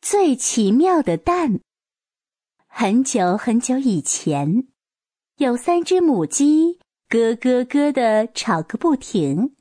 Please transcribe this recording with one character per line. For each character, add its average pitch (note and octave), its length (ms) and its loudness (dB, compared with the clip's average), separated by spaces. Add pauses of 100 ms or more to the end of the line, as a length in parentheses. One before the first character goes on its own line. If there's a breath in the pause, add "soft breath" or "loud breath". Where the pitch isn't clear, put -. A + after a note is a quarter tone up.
最 F#4 320 2
奇 G#3 380 0
妙 E4 280 4
的 E3+ 160 -2
蛋。 E4 440 -2 (1040)
很 A#3 380 0
久 F#3 320 0
很 A#3 240 0
久 B3+ 180 -2
以 A3 240 -2
前， D#3+ 640 -2 (720)
有 B3 200 0
三 F4 280 -2
只 F#4 160 0
母 B3 260 2
鸡 D#4 540 2 (280)
咯 A3+ 280 0
咯 B3+ 280 0
咯 C#4+ 280 0
地 A3 420 0
吵 E3+ 280 -4
个 - 140 -10
不 D#4+ 200 0
停。 F3 640 -2